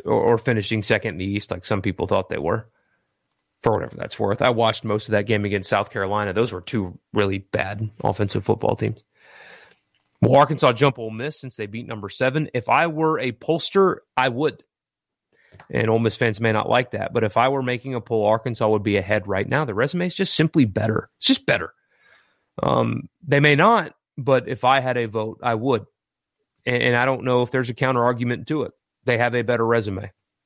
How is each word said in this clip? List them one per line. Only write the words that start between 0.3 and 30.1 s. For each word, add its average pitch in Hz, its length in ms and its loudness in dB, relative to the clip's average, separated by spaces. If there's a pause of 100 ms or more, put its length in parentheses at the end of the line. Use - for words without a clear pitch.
or 113 40 2
finishing 110 460 -2
second 107 300 0
in - 40 -10
the 92 80 -6
East 101 240 -6
like 92 140 -8
some 101 180 -2
people 95 260 -4
thought 95 200 0
they 76 100 -6
were, 90 300 -4 (960)
for 117 100 4
whatever 85 220 -4
that's - 240 -10
worth. 104 220 0
I 127 80 4
watched 113 340 0
most 107 240 -4
of 107 60 -2
that 104 120 2
game 104 200 0
against 98 240 -2
South 104 200 0
Carolina. 101 440 -2
Those 113 180 0
were 95 80 -8
two 92 400 -6 (140)
really 101 260 0
bad 104 500 -6 (140)
offensive 104 400 -2
football 107 320 0
teams. 110 260 -4 (1200)
Will 123 140 6
Arkansas 143 380 4
jump 131 260 2
Ole 110 120 -8
Miss 127 280 -8
since 131 160 -14
they 107 120 -8
beat 113 200 -10
number 101 220 -8
seven? 131 440 -2
If 120 140 -4
I 143 200 4
were 156 320 0
a 127 120 -4
pollster, 180 680 0 (180)
I 127 100 4
would. 131 340 -2 (1080)
And 113 200 0
Ole 113 100 4
Miss 113 180 0
fans 113 240 0
may 113 100 2
not 107 180 0
like 123 220 2
that, - 220 -6
but 117 100 0
if 107 140 0
I 120 100 4
were 135 160 0
making 123 320 -4
a 117 60 -4
poll, 110 240 0
Arkansas 110 420 0
would 107 160 2
be 101 140 2
ahead 98 300 0
right 98 200 -2
now. 139 160 0
The 120 100 -6
resume 147 340 -2
is 175 60 -6
just - 220 -4
simply 160 300 4
better. 110 520 -2
It's - 100 -4
just - 180 2
better. 95 280 -2 (880)
Um, 117 460 0 (180)
they 143 140 2
may 147 160 6
not, 185 400 4 (220)
but 127 320 0
if 127 160 -4
I 135 160 4
had 127 160 -2
a 117 80 -2
vote, 110 360 -6
I 120 140 0
would. 113 300 0 (800)
And, 120 180 2
and 123 140 4
I 123 80 2
don't 131 180 -2
know 127 180 2
if 120 100 -2
there's 127 180 -2
a 120 40 -6
counter 127 300 0
argument 120 460 -2
to 151 140 -2
it. - 100 -8 (320)
They 120 120 2
have 117 160 0
a 120 100 0
better 113 220 0
resume. 101 460 -2 (340)